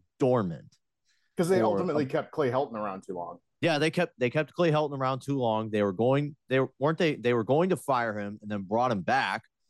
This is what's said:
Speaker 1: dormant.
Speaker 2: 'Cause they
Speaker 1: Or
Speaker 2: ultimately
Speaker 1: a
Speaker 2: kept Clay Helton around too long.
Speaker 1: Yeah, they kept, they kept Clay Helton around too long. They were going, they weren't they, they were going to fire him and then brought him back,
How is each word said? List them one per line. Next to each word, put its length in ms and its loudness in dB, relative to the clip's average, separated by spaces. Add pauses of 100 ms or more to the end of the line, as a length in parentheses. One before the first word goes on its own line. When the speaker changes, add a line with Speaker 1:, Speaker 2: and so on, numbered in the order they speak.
(200)
Speaker 1:
dormant. 560 0 (600)
Speaker 2:
'Cause 120 0
they 120 4
Speaker 1:
Or 40 2
Speaker 2:
ultimately 380 0
Speaker 1:
a 40 -2
Speaker 2:
kept 240 -4
Clay 200 0
Helton 220 -2
around 300 -8
too 100 -12
long. 260 -10 (220)
Speaker 1:
Yeah, 180 2
they 100 2
kept, 300 -2
they 100 2
kept 240 -2
Clay 180 2
Helton 280 0
around 220 0
too 160 -4
long. 320 0
They 120 0
were 120 2
going, 420 0 (140)
they 100 2 (200)
weren't 180 0
they, 180 0
they 180 0
were 120 2
going 240 2
to 80 2
fire 420 -2
him 220 -8
and 100 -10
then 120 -4
brought 280 0
him 100 0
back, 420 0 (260)